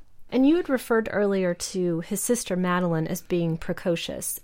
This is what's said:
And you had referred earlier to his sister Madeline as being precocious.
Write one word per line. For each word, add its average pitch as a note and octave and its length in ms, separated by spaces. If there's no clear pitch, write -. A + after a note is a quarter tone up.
And C4 160
you D#4 100
had F4 140
referred A3+ 420
earlier G3 400
to F3 480
his F#3+ 220
sister A#3 340
Madeline F3 500
as F3 140
being E3+ 380
precocious. - 840